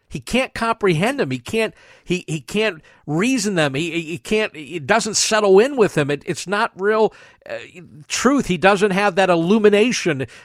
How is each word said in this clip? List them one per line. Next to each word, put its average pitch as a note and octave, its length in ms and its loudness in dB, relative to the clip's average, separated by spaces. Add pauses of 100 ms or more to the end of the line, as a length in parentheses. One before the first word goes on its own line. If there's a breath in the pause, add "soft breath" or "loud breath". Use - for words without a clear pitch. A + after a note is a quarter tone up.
He - 100 -10
can't B3+ 340 -4
comprehend A3+ 680 0
them. D#3+ 100 -2
He C3 80 -4
can't, A3 340 -4 (300 soft breath)
he, F3+ 240 -4
he D#3 140 -6
can't G3+ 420 -4 (240 soft breath)
reason G#3 480 -2
them. D3+ 200 0
He, D#3+ 180 -4
he, E3+ 100 -4
he D#3+ 160 -10
can't, G#3+ 340 -2
it D#3 320 -12
doesn't G#3 300 0
settle G3+ 460 4
in C#4 160 0
with G#3 200 2
him. C#3+ 140 0
It, C#3+ 160 -4
it's - 220 -8
not G#3 260 -2
real, G#3 400 0 (340 loud breath)
uh, A2+ 100 -10 (500)
truth. C4 380 0
He F3+ 100 0
doesn't F#3+ 340 4
have G3 240 0
that F#3+ 160 2
illumination, G3 960 2 (180 loud breath)